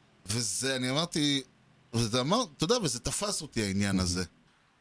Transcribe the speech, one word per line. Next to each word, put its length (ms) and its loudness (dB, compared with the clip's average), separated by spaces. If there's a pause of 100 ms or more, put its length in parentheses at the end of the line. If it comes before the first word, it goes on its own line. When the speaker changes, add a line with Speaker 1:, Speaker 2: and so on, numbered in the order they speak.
(260)
Speaker 1:
וזה, 500 -2
אני 140 -2
אמרתי, 520 0 (520)
וזה 260 2
אמר, 220 2 (140)
אתה 80 0
יודע, 180 4
וזה 180 -2
תפס 420 -4
אותי 200 -4
העניין 340 0
Speaker 2:
מהמם. 40 2
Speaker 1:
הזה. 240 0 (560)